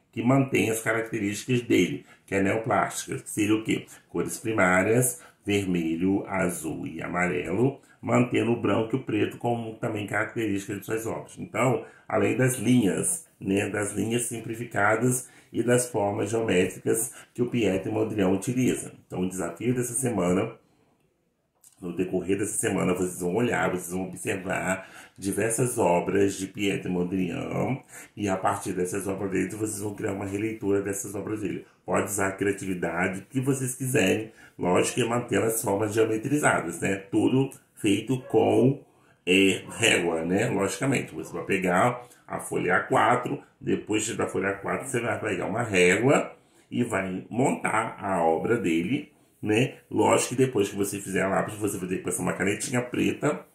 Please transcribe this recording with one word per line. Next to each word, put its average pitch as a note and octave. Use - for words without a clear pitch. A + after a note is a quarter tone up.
que A2+
mantém B2
as A2
características A2
dele, G2
que -
é G2
neoplástica, G2
que -
seria G#2+
o A2
quê? -
Cores -
primárias, G#2+
vermelho, F#2
azul F2
e D#2+
amarelo, F2+
mantendo A2+
o A#2
branco A2
e -
o B2+
preto -
como A#2
também G#2+
características G#2
de -
suas A2
obras. E2+
Então, G#2+
além G2+
das B2+
linhas, G#2
né, G2
das G2+
linhas A2
simplificadas A2+
e A#2
das A#2+
formas G#2
geométricas G#2+
que -
o A#2+
Pietro G#2
Mondrian G#2
utiliza. G2+
Então, F2+
o F#2
desafio F#2
dessa B2
semana, F#2+
no F2
decorrer F2+
dessa G2+
semana, F#2
vocês F2+
vão F2+
olhar, F#2+
vocês F2
vão F#2
observar F#2
diversas G2
obras F#2+
de F#2+
Pietro F#2+
Mondrian F2
e G2+
a F#2+
partir G2+
dessas F2+
obras F#2+
dele, F#2
vocês G#2
vão G#2
criar G2+
uma G2
releitura G2+
dessas G2
obras G2+
dele. F#2+
Pode G2
usar G2+
a F#2+
criatividade F#2+
que C3
vocês C3
quiserem, A#2+
lógico F#2
que B2
mantendo A#2
as -
formas G#2
geometrizadas, A2+
né? F#2+
Tudo A#2+
feito A2
com, A2+
é, G2
régua, F2
né? G2
Logicamente, G2
você D#2
vai E2+
pegar F#2+
a -
folha F2
A -
quatro, A#2
depois G2
da F#2+
folha F#2+
A G2
quatro -
você A#2+
vai A2
pegar F#2+
uma G#2
régua G2+
e A#2+
vai F#2+
montar -
a F#2+
obra E2
dele, F#2+
né? G#2+
Lógico -
que A#2+
depois A#2+
que -
você G2
fizer F#2
a F#2+
lápis, F2+
você G#2
vai F2+
ter F#2
que -
passar -
uma F2+
canetinha G2+
preta -